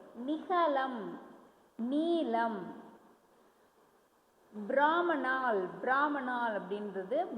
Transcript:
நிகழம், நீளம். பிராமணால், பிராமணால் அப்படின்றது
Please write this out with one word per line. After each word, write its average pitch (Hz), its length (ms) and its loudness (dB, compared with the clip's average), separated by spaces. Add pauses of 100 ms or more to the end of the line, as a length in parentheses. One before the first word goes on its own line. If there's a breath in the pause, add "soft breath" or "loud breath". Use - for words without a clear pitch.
(280)
நிகழம், 285 720 0 (880)
நீளம். 254 680 0 (2000)
பிராமணால், 269 920 4 (220)
பிராமணால் 254 760 2
அப்படின்றது 196 600 -4 (200)